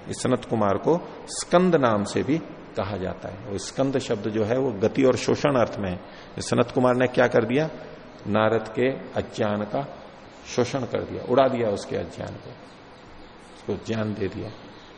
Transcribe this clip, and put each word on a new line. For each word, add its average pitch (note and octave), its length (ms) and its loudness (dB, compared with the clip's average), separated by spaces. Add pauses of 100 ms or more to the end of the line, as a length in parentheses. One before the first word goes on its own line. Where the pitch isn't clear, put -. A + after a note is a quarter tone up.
इस G2 120 -8
सनत B2+ 240 0
कुमार G#2 320 2
को E3 320 2 (160)
स्कंद F3 500 4
नाम A2+ 280 4
से G#2 200 0
भी D3+ 140 0 (400)
कहा G2+ 200 -4
जाता F#2 320 -6
है। G2 160 -12
और G2+ 120 -6
स्कंद C3+ 420 -2
शब्द A2+ 300 -2
जो G#2+ 140 0
है A#2 140 2
वो C3+ 140 2
गति G#2+ 320 2
और B2+ 120 6
शोषण C3 400 2
अर्थ - 240 2
में F#2+ 120 -2
है। F2+ 80 -6 (400)
सनत A#2+ 320 2
कुमार B2 240 4
ने B2+ 120 4
क्या B2+ 200 4
कर A#2 180 4
दिया, B2+ 240 0 (580)
नारद A2 400 2
के B2 240 0
अज्ञान G#2 720 -4
का C#3 360 -6 (480)
शोषण B2+ 320 0
कर A2 240 -2
दिया, F#2+ 200 -8
उड़ा C3 240 6
दिया A#2+ 220 0
उसके G2 260 -4
अज्ञान G2 400 -8
को, - 140 -16 (1040)
उसको - 320 -6
ज्ञान A2 260 -2
दे G2 140 -2
दिया, G2+ 200 -8 (500)